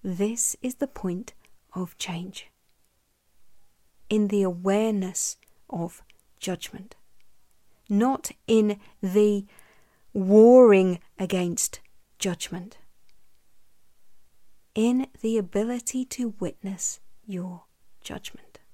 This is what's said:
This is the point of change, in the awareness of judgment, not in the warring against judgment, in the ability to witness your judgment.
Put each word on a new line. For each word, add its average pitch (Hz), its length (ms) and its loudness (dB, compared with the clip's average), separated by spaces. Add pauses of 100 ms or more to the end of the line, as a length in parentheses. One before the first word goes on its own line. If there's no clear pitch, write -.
This 196 580 -4
is 254 140 -6
the - 100 -4
point 185 480 -8 (400)
of 180 240 -10
change, 180 480 -12 (1600)
in 214 200 0
the 202 160 0
awareness 190 920 -2 (320)
of - 360 -10 (340)
judgment, - 560 -12 (920)
not 233 420 0 (160)
in 214 320 2 (240)
the 202 420 2 (680)
warring 202 880 8 (180)
against 180 600 -4 (380)
judgment, 180 600 -8 (2000)
in 247 320 0 (140)
the 226 160 -2
ability 233 680 -4
to 240 340 -8
witness - 600 -8 (260)
your 180 380 -10 (360)
judgment. - 600 -16 (140)